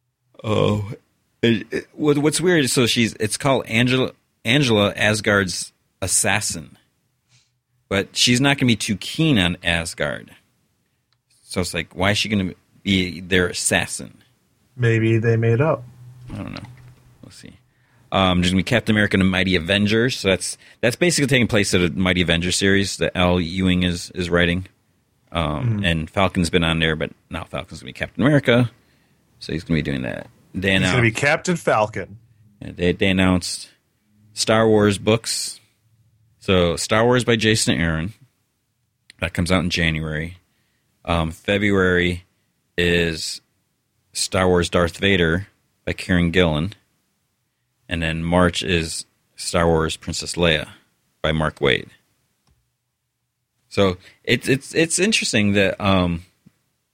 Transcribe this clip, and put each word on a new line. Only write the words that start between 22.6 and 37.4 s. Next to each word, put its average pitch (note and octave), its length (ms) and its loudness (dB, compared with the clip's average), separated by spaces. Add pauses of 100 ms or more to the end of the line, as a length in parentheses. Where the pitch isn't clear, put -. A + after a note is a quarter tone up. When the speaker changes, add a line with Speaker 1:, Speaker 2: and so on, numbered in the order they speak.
Speaker 1:
that - 180 -2
Al F2+ 240 2
Ewing F2+ 420 0
is, F2 320 -4
is F2 160 -4
writing. F2 360 2 (640)
Um, D2+ 320 -4 (140)
Speaker 2:
Mm-hmm. G2 60 -2
Speaker 1:
and E2 260 -2
Falcon's F#2+ 380 0
been F2 140 2
on E2 160 0
there, D#2+ 160 0
but D#2+ 160 -6 (180)
now D#2+ 160 -10
Falcon's - 360 -12
gonna B1+ 80 -16
be C2 40 -16
Captain - 300 -6
America. B2 480 4 (720)
So - 120 -10
he's D#2+ 120 -6
gonna E2 140 0
be D2 40 -2
doing C#2 200 -6
that. G1+ 260 -10 (260)
They F#2+ 160 0
Speaker 2:
He's F#2+ 120 2
gonna F2+ 100 2
Speaker 1:
announced B2 100 2
Speaker 2:
be A2+ 80 4
Captain D#3+ 460 -2
Falcon. G#2+ 600 -2 (420)
Speaker 1:
Yeah, - 120 -14
they, F2 200 0
they G2 160 0
announced F#2 600 0 (640)
Star A2+ 360 2
Wars G#2 300 4
books. - 600 -4 (800)
So F2 380 2
Star A2 280 0
Wars B2 200 2
by A#2 100 2
Jason A2 420 2